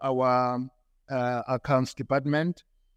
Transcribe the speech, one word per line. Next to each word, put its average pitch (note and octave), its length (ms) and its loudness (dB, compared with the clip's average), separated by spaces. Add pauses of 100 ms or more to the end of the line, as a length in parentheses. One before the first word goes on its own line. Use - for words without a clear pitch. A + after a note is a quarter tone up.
our, B2+ 640 0 (400)
uh, B2 380 -2
accounts B2+ 480 0
department, D3 680 -2 (340)